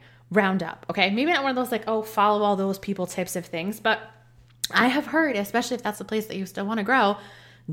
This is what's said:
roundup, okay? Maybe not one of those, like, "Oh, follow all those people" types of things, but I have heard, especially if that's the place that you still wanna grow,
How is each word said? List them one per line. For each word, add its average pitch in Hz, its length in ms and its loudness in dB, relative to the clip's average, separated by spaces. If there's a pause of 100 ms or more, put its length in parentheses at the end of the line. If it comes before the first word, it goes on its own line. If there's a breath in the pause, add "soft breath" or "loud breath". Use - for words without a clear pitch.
(320 soft breath)
roundup, 190 580 0
okay? 185 200 2
Maybe 254 220 2
not 285 120 2
one 269 80 0
of 254 40 -2
those, 247 160 -2
like, 226 160 -2
"Oh, 220 140 0
follow 208 420 2
all 208 120 4
those 196 220 0
people" 196 300 -4
types - 280 -6
of 170 100 -6
things, 185 340 -6
but 220 220 0 (720)
I 226 140 4
have 285 200 0
heard, 302 280 2
especially 226 400 -2
if 233 80 -6
that's 208 140 -4
the 202 80 -10
place 214 220 -2
that 170 100 -8
you 190 80 -6
still 196 200 -6
wanna 214 180 -2
grow, 208 340 4 (560 loud breath)